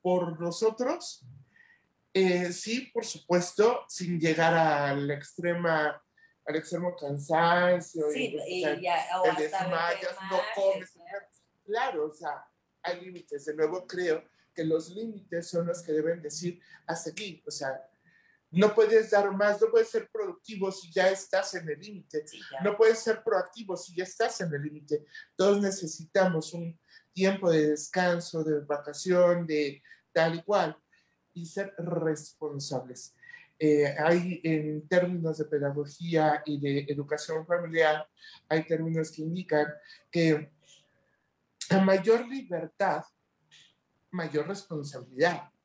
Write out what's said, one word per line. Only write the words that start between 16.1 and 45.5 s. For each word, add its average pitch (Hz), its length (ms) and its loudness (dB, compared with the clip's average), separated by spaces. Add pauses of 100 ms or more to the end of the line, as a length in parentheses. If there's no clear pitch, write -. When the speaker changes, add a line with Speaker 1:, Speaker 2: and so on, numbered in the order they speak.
Speaker 1:
decir, 170 360 -6 (280)
"Hasta 165 240 -6
aquí". 170 360 -12
O 151 40 -12
sea, 135 300 -6 (720)
no 208 240 4
puedes 220 380 4
dar 202 180 4
más, 202 300 2
no 226 100 4
puedes 226 200 4
ser 220 200 -4
productivo 190 640 -6
si 180 180 -14
ya 185 200 4
estás 190 440 -2
en 170 140 -8
el 147 100 -6
límite. 180 480 -10
Speaker 2:
Sí, - 140 -18 (100)
ya. 131 120 -10
Speaker 1:
No 208 140 0
puedes 220 220 6
ser 226 240 -2
proactivo 190 540 -2
si 175 180 -12
ya 180 80 -4
estás - 380 -2
en 170 120 -2
el 143 100 -4
límite. 151 420 -4 (320)
Todos 202 240 4
necesitamos 180 960 0
un 170 220 -8 (360)
tiempo 196 400 2
de 151 180 6
descanso, 170 720 0
de 151 220 0
vacación, 175 840 2
de 147 340 -2 (320)
tal 165 220 4
y 165 80 -8
cual, 185 340 0 (560)
y 170 140 -14
ser 196 320 -8
responsables. 151 1400 -6 (460)
Eh, 147 360 4
hay 170 460 2
en 151 460 -2
términos 180 500 2
de 151 60 -2
pedagogía 151 1000 0
y 147 140 -4
de 143 340 -2
educación 151 540 -4
familiar, 160 640 2 (400)
hay 160 180 2
términos 160 460 -2
que 156 100 -10
indican 160 460 0 (420)
que 160 400 2 (1160)
a 190 100 4
mayor 190 480 4
libertad, 175 760 -4 (1080)
mayor 151 380 -4
responsabilidad. 156 1000 -4 (140)